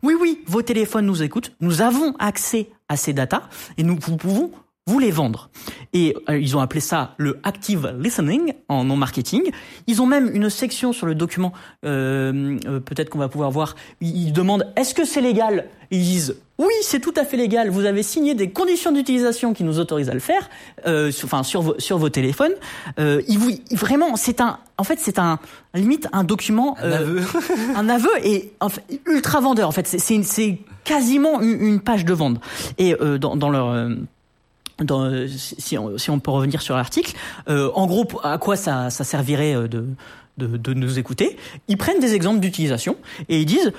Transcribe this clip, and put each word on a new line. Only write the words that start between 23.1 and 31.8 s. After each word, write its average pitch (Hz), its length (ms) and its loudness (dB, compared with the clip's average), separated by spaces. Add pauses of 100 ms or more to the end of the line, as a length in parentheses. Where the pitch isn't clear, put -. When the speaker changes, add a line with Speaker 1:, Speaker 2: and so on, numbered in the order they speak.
Speaker 1:
ils 208 100 4
vous, 233 140 2 (200)
vraiment, 254 440 2
c'est 240 260 -2
un... 226 160 0 (180)
En 196 80 0
fait, - 160 -2
c'est - 180 -2
un, 170 200 2 (360)
limite 233 380 2
un 190 120 2
document, 220 540 0
Speaker 2:
Un 143 60 -6
Speaker 1:
euh, 156 140 2
Speaker 2:
aveu. 165 240 0 (280)
Speaker 1:
<laughs> 240 260 0
un 214 120 0
aveu 240 220 4 (140)
et, 202 360 0
en 190 80 0
fait, - 140 -6 (240)
ultra 302 340 2
vendeur. 233 280 4
En 156 40 -2
fait, 180 140 0
c'est, - 120 -2
c'est, 214 240 2
c'est 208 360 0 (260)
quasiment 285 560 4
une, 226 200 2
une 208 200 4